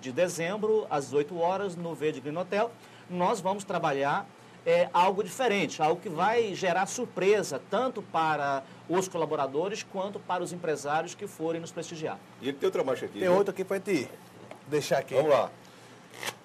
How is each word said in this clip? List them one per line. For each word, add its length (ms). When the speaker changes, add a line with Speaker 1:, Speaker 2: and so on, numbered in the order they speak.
Speaker 1:
de 100
dezembro, 800
às 220
oito 260
horas, 380
no 180
Verde 260
Green 160
Hotel, 340
nós 320
vamos 220
trabalhar, 640
é, 260
algo 300
diferente, 580
algo 200
que 80
vai 460
gerar 320
surpresa, 840
tanto 320
para 640
os 180
colaboradores, 760
quanto 340
para 240
os 100
empresários 640
que 140
forem 320
nos 100
prestigiar. 480
Speaker 2:
E 60
ele 100
tem 80
outra 160
marcha 240
aqui, 140
Speaker 3:
Tem 80
Speaker 2:
né? 60
Speaker 3:
outra 200
aqui 100
pra 120
gente 320
deixar 320
aqui. 160
Speaker 2:
Vamos 160
lá. 200